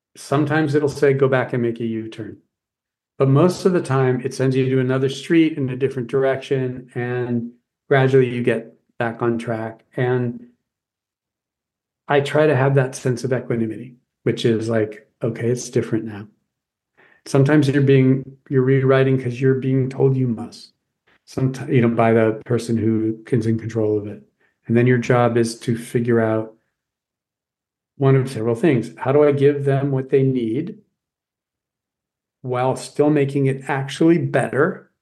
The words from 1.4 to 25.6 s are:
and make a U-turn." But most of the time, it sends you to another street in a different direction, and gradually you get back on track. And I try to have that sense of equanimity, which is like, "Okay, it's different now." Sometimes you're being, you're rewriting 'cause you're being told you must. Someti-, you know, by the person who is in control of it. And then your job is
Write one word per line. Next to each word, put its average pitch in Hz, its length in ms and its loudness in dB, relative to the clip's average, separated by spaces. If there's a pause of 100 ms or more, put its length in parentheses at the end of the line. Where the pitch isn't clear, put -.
and 123 100 -2
make 117 180 -4
a 120 40 -6
U-turn." 110 540 -8 (800)
But 135 100 2
most 156 360 4
of 190 80 2
the 175 100 0
time, 131 400 0
it 131 100 -6
sends 131 220 0
you 131 160 0
to 131 80 2
another 131 300 0
street 160 500 0
in 135 120 -4
a 123 60 -6
different 131 320 -4
direction, 131 840 -2
and 123 560 -4 (380)
gradually 131 440 4
you 123 120 -4
get 113 280 -2 (260)
back 117 240 -6
on 117 160 -2
track. 113 460 -8 (120)
And 123 520 -4 (1600)
I 147 140 2
try 151 260 2
to 151 80 2
have 135 220 2
that 131 180 0
sense 123 300 -4
of 127 80 -4
equanimity, 117 640 -6 (260)
which 117 220 -2
is 110 240 0
like, 113 400 -4 (140)
"Okay, 113 280 -4
it's 127 180 -4
different 110 360 -2
now." 104 240 -12 (960)
Sometimes 139 420 4
you're 139 140 2
being, 131 540 2 (120)
you're 135 140 2
rewriting 135 580 2
'cause 120 200 -6
you're 135 140 4
being 131 360 0
told 135 260 2
you 127 120 0
must. - 440 -10 (540)
Someti-, 131 480 -4
you 120 80 4
know, 120 60 4
by 113 240 2
the 110 340 2
person 117 300 -2
who 110 540 -2
is 113 160 0
in 113 120 0
control 107 400 -2
of 101 80 -8
it. 101 160 -14 (440)
And 117 100 0
then 120 100 4
your 127 120 4
job 120 380 2
is 113 240 0